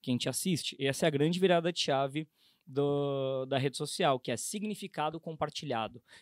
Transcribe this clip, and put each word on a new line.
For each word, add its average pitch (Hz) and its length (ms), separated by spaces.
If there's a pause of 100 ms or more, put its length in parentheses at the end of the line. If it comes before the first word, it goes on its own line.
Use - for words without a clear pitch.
quem 123 160
te 127 140
assiste. - 480
E 139 80
essa 139 180
é 170 40
a - 20
grande 151 280
virada 175 320
de 175 100
chave 139 460 (400)
do, 139 800
da 135 140
rede 131 180
social, 147 420
que - 120
é 120 80
significado 185 840
compartilhado 139 840 (200)